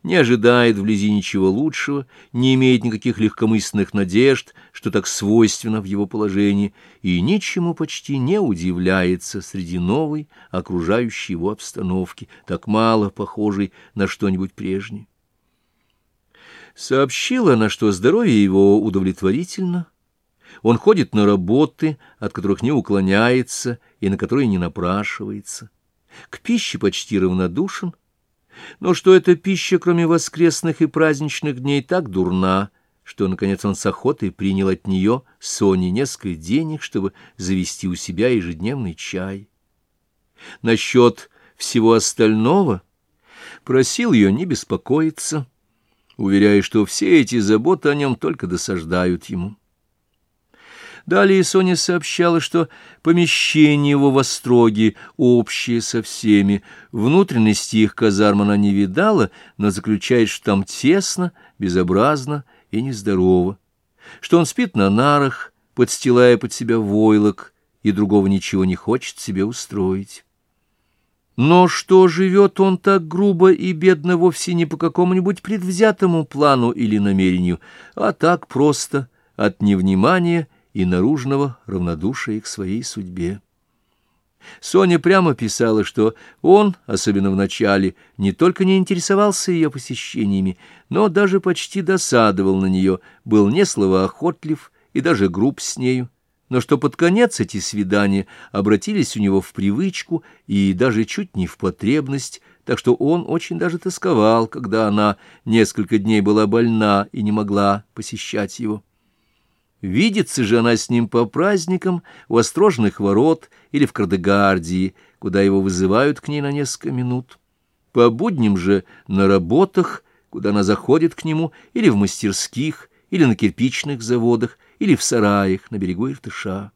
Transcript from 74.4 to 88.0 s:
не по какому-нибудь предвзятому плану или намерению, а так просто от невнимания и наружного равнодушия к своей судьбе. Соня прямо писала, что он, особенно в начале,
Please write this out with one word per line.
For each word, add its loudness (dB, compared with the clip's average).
не 2
по -8
какому-нибудь 0
предвзятому 0
плану 2
или 0
намерению, 2
а -2
так 0
просто 0
от -2
невнимания 2
и 0
наружного -2
равнодушия -6
к -16
своей -8
судьбе. -10
Соня 2
прямо 2
писала, 0
что 0
он, 4
особенно 0
в 0
начале, 0